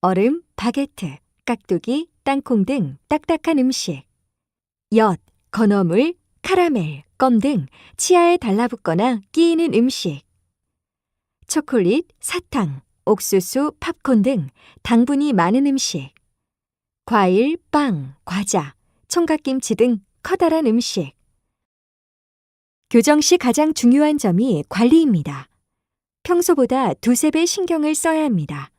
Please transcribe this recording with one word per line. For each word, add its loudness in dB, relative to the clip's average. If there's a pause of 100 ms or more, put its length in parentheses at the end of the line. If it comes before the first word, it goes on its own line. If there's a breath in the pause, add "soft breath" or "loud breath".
얼음, 0 (120)
바게트, -6 (300)
깍두기, -4 (120)
땅콩 0
등 -4 (100)
딱딱한 -2
음식. -4 (920)
엿, 2 (320)
건어물, 0 (280)
카라멜, -2 (120)
껌 4
등 -2 (300 soft breath)
치아에 4
달라붙거나 -2 (100)
끼이는 2
음식. -2 (1200)
초콜릿, -2 (120)
사탕, -6 (240)
옥수수, -2
팝콘 -2
등 -2 (340 soft breath)
당분이 0
많은 2
음식. -4 (960)
과일, 2 (140)
빵, -2
과자, -4 (340)
총각김치 -2
등 2 (220)
커다란 0
음식. -2 (1800)
교정 4
시 4
가장 0
중요한 2
점이 0
관리입니다. 2 (760)
평소보다 2
두세 0
배 2
신경을 -2
써야 0
합니다. -4